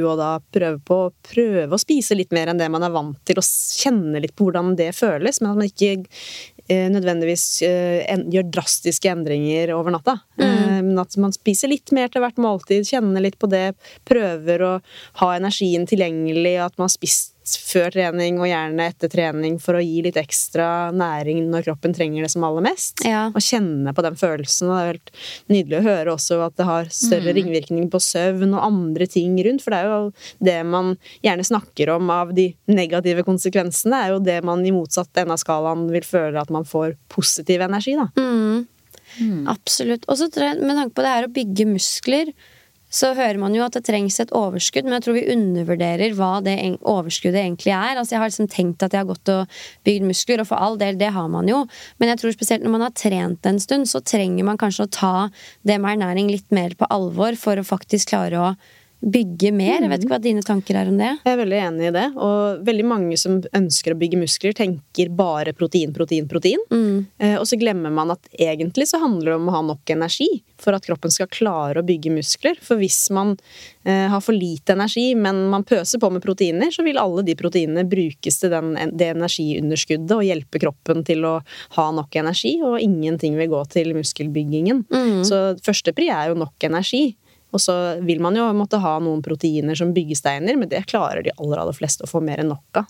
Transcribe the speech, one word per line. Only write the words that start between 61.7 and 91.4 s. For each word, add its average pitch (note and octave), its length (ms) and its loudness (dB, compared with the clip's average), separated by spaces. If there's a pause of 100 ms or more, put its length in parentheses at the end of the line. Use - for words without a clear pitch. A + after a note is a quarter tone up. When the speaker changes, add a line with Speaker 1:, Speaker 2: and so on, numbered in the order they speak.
Speaker 1:
i - 20 2
det, F3+ 160 2 (100)
og G3+ 480 0
veldig A3 200 2
mange F#3 340 0
som F#3+ 240 2
ønsker F3+ 520 0
å E3 40 -4
bygge E3+ 220 0
muskler F3+ 340 0
tenker F3+ 560 -2
bare D#3+ 420 0
protein, D#3+ 400 0
protein, D#3 360 -2
protein. F3+ 300 0 (120)
Speaker 2:
Mm. G3+ 360 0 (120)
Speaker 1:
Eh, G#3 180 2
og A3 100 -2
så A#3 120 0
glemmer F#3+ 340 0
man D#3 200 0
at F3 80 -6 (180)
egentlig E3 480 0
så E4 140 0
handler F3 320 0
det - 80 2
om E3+ 80 0
å F3+ 40 2
ha D#3+ 100 0
nok D#3 280 -4
energi F3 520 0 (140)
for - 180 0
at F#3+ 120 -4
kroppen E3 240 -2
skal F#3 160 0
klare D#3+ 560 0
å - 20 -6
bygge D#3+ 280 0
muskler. D#3+ 480 0
For - 160 0
hvis G3 340 0
man, G3 260 0 (480)
eh, F#3+ 240 2
har G3+ 120 2
for A3+ 120 0
lite F3+ 380 0
energi, G#3+ 460 2
men F#3+ 340 0
man G3 140 0
pøser G#3 340 -4
på G#3 140 2
med F3+ 100 -4
proteiner, F#3+ 480 0
så E4 140 -2
vil D4+ 140 0
alle F#3 260 0
de E3 100 0
proteinene E3+ 540 0
brukes E3+ 500 -2
til F#3 120 0
den, D#3+ 240 -2 (220)
det E3 200 0
energiunderskuddet D#3+ 1000 -2
og A3 80 2
hjelpe E3 400 -2
kroppen D#3+ 420 -2
til D#3+ 200 0
å D#3+ 160 0 (360)
ha D#3 140 2
nok D3+ 240 -4
energi, F3 480 -2
og A#3+ 180 0
ingenting D#3+ 560 0
vil E3 120 0
gå D3 200 0
til E3 260 0
muskelbyggingen. D#3 920 -2
Speaker 2:
Mm. A3+ 360 2
Speaker 1:
Så G3 180 2 (180)
første G3 340 0
pri E4 140 2
er D#3+ 200 0
jo E3+ 100 0
nok D#3 240 -6
energi. F#3+ 540 0 (360)
Og G3 80 0
så F3+ 140 2 (280)
vil E3+ 160 2
man E3+ 160 0
jo A#3 200 2
måtte G#3 260 0
ha D#3+ 180 0
noen D#3+ 220 0
proteiner D3+ 560 -2
som F3 160 0
byggesteiner, D#3 640 0
men G#3+ 140 0
det - 160 -2
klarer - 360 -2
de - 160 -4
aller, D3 200 -2